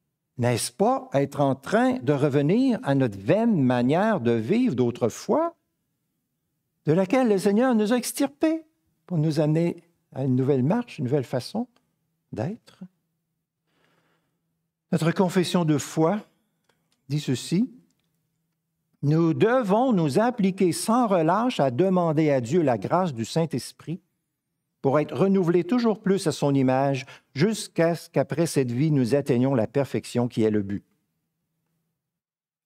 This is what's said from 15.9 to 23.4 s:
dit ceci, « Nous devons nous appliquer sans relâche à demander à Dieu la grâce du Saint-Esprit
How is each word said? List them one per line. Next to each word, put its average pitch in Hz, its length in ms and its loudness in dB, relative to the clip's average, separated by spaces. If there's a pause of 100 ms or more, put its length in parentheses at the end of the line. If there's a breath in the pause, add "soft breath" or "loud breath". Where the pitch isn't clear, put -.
dit 147 120 -2
ceci, « 165 500 -2 (1300)
Nous 160 320 2
devons 226 580 2
nous 160 260 2
appliquer 196 540 0
sans 233 340 0
relâche 196 540 0
à 135 100 2
demander 160 600 2
à 135 100 2
Dieu 143 220 0
la 127 140 2
grâce 143 380 -2
du 113 100 -6
Saint-Esprit 160 760 -6 (840)